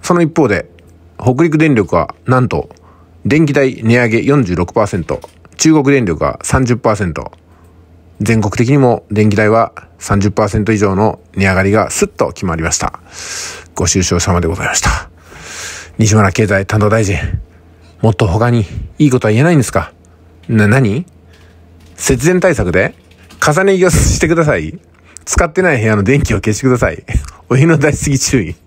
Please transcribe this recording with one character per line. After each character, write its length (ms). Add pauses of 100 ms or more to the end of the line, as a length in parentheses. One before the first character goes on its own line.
そ 120
の 80
一 140
方 140
で、 200 (480)
北 260
陸 140
電 160
力 220
は 180 (120)
な 160
ん 80
と、 200 (560)
電 200
気 80
代 280
値 160
上 120
げ 140
四 200
十 120
六 180
パ 100
ー 40
セ 100
ン 80
ト、 160 (360)
中 140
国 140
電 180
力 200
は 200
三 220
十 100
パ 160
ー 60
セ 80
ン 80
ト、 180 (880)
全 220
国 100
的 180
に 80
も 320
電 200
気 60
代 140
は 240 (240)
三 220
十 120
パ 120
ー 60
セ 100
ン 60
ト 80
以 40
上 180
の 240 (160)
値 100
上 80
が 100
り 80
が 180
ス 160
ッ 20
と 260
決 120
ま 100
り 60
ま 100
し 60
た。 220 (760)
ご 120
愁 160
傷 180
様 220
で 60
ご 80
ざ 100
い 20
ま 80
し 60
た。 280 (880)
西 180
村 160
経 140
済 200
担 140
当 100
大 140
臣、 140 (840)
も 100
っ 40
と 120
他 240
に 140 (340)
い 80
い 20
こ 100
と 80
は 40
言 100
え 20
な 80
い 40
ん 20
で 60
す 80
か？ 200 (560)
な、 200
何？ 380 (920)
節 320
電 120
対 140
策 180
で 220 (520)
重 180
ね 140
着 80
を 40
し 300
て 80
く 80
だ 100
さ 120
い。 220 (460)
使 180
っ 80
て 120
な 100
い 80
部 60
屋 80
の 80
電 180
気 140
を 20
消 160
し 60
て 80
く 20
だ 80
さ 140
い。 120 (220)
<laughs> 240
お 80
湯 80
の 120
出 140
し 60
す 140
ぎ 80
注 240
意。 120 (120)